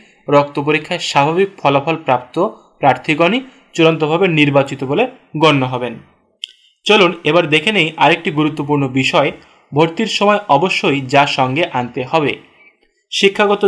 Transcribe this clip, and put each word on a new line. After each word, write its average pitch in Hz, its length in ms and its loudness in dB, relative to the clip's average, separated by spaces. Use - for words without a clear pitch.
রক্ত 143 320 0
পরীক্ষায় 156 400 -4
স্বাভাবিক 165 580 0
ফলাফল 143 380 0
প্রাপ্ত 135 400 -4
প্রার্থীগণই 165 600 0
চূড়ান্তভাবে 160 540 2
নির্বাচিত 143 560 0
বলে 147 200 -2
গণ্য 147 280 2
হবেন। 123 280 -6
চলুন 202 260 4
এবার 165 260 2
দেখে 156 220 0
নেই 180 160 0
আরেকটি 165 340 2
গুরুত্বপূর্ণ 147 560 -2
বিষয়, 135 420 0
ভর্তির 165 340 0
সময় 208 320 0
অবশ্যই 170 520 0
যা 139 260 2
সঙ্গে 139 360 -2
আনতে 123 300 -6
হবে। 135 300 -2
শিক্ষাগত 202 560 2